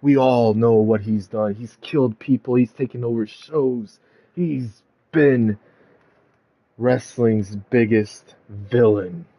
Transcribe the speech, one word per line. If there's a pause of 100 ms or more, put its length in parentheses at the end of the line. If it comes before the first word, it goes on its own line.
We
all
know
what
he's
done.
He's
killed
people.
He's
taken
over
shows. (360)
He's (300)
been (1160)
wrestling's
biggest (140)
villain. (120)